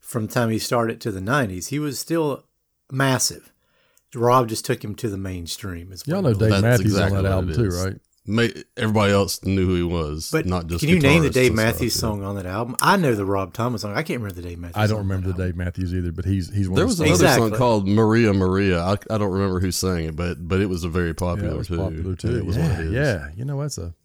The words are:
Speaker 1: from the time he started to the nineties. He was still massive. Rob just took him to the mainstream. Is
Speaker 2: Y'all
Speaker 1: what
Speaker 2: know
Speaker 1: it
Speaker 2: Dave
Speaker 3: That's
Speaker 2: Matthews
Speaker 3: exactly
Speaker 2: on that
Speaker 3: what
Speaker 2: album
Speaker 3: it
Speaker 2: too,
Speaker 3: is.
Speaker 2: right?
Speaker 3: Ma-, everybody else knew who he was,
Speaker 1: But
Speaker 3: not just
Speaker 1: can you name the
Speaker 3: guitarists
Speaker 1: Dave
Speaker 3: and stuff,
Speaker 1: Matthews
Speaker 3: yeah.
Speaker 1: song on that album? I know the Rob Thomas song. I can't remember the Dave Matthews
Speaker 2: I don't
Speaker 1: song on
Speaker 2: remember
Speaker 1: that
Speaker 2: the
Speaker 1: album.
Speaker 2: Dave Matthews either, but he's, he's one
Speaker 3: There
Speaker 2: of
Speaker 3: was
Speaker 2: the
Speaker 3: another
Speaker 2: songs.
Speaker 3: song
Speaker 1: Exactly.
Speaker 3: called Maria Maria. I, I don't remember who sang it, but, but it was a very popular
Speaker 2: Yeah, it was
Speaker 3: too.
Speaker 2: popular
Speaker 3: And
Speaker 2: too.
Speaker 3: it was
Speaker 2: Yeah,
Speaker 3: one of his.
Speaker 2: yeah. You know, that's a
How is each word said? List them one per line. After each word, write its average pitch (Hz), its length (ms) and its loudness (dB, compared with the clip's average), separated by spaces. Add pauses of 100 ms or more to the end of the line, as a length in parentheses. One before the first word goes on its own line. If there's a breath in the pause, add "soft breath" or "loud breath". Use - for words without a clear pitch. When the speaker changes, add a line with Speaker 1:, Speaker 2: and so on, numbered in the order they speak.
Speaker 1:
from 110 260 -6
the - 60 -10
time 120 160 2
he 110 100 0
started 113 420 -2
to 117 100 -4
the 95 100 -6
nineties. 101 460 -2
He 139 120 -4
was 147 200 -4
still 160 440 -2 (480)
massive. 135 600 -2 (640)
Rob 123 340 4
just 107 180 -6
took 123 180 -4
him 104 120 -10
to 113 140 -6
the 98 80 -6
mainstream. 92 720 -10
Is 92 160 -16
Speaker 2:
Y'all 180 140 -2
Speaker 1:
what - 20 -2
Speaker 2:
know 147 60 4
Speaker 1:
it 107 100 4
Speaker 2:
Dave 110 100 4
Speaker 3:
That's 98 120 4
Speaker 2:
Matthews 113 320 4
Speaker 3:
exactly 95 240 2
Speaker 2:
on 95 60 2
that 98 60 2
Speaker 3:
what 95 60 2
Speaker 2:
album 92 160 0
Speaker 3:
it - 40 -2
Speaker 2:
too, 120 100 2
Speaker 3:
is. 90 200 -2
Speaker 2:
right? 98 100 -6 (320)
Speaker 3:
Ma-, 113 200 2 (300)
everybody 107 360 2
else 98 300 2
knew 95 240 2
who 92 80 2
he 87 80 0
was, 80 480 -4
Speaker 1:
But 160 160 0
Speaker 3:
not 90 180 -2
just 82 140 -6
Speaker 1:
can 147 100 -2
you 180 100 6
name 147 220 6
the 143 80 2
Speaker 3:
guitarists 117 40 -6
Speaker 1:
Dave 127 180 4
Speaker 3:
and 110 80 0
stuff, 110 140 4
Speaker 1:
Matthews 117 220 -2
Speaker 3:
yeah. - 40 -2
Speaker 1:
song 104 240 -2
on 98 140 -4
that 92 100 -8
album? 117 340 -6
I 170 160 6
know 147 160 2
the 101 120 0
Rob 95 280 -2
Thomas 117 280 -2
song. 104 100 -6
I 110 120 -4
can't 156 180 -6
remember 92 200 -10
the 85 60 -10
Dave 87 100 -12
Matthews 85 200 -10
Speaker 2:
I 107 100 4
don't - 20 4
Speaker 1:
song 110 100 0
on 101 40 -6
Speaker 2:
remember 95 240 -2
Speaker 1:
that 92 100 -2
Speaker 2:
the 92 60 -2
Speaker 1:
album. 90 140 -2
Speaker 2:
Dave 90 80 -4
Matthews 90 280 -4
either, 87 180 -2
but 85 140 -6
he's, 95 260 0
he's 101 180 0
one 92 60 0
Speaker 3:
There - 100 4
Speaker 2:
of 254 60 2
Speaker 3:
was 196 60 -2
Speaker 2:
the 160 60 0
Speaker 3:
another 156 140 4
Speaker 2:
songs. - 180 6
Speaker 3:
song 120 120 4
Speaker 1:
Exactly. 107 120 -2
Speaker 3:
called 113 280 4
Maria 110 460 4
Maria. 92 480 2
I, 92 120 0 (180)
I 110 80 0
don't 101 120 0
remember 95 280 0
who 92 120 0
sang 87 340 -2
it, 80 100 -6
but, 87 320 -6
but 95 140 2
it 101 60 2
was 90 180 -2
a 87 40 -2
very 85 240 0
popular 90 360 -2
Speaker 2:
Yeah, 82 60 -4
it - 20 -4
was - 100 -6
Speaker 3:
too. 85 100 -4
Speaker 2:
popular 87 340 -4
Speaker 3:
And 90 80 -6
Speaker 2:
too. 113 180 -2
Speaker 3:
it 101 80 -4
was 92 120 -2
Speaker 2:
Yeah, 131 60 0
Speaker 3:
one 160 80 2
of 90 60 -2
his. 82 160 -4
Speaker 2:
yeah. 113 420 0
You 113 100 -8
know, 139 160 -4
that's 147 160 -6
a 87 160 -10 (120)